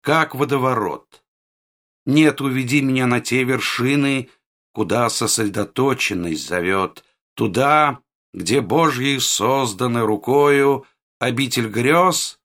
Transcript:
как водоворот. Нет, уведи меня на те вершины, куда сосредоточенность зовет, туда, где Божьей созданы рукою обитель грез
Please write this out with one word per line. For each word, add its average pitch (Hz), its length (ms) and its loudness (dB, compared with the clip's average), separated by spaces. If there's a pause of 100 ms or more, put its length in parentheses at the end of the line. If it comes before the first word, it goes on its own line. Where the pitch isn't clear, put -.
как 151 320 0
водоворот. 127 880 -2 (800)
Нет, 143 380 2
уведи 131 400 0
меня 131 240 0
на 123 140 2
те 127 220 -2
вершины, 131 840 0 (460)
куда 117 340 0
сосредоточенность 104 1400 -2
зовет, 92 560 -2 (320)
туда, 139 640 2 (340)
где 92 260 0
Божьей 135 600 0
созданы 120 800 -2
рукою 139 880 2 (320)
обитель 123 500 -2
грез 160 760 0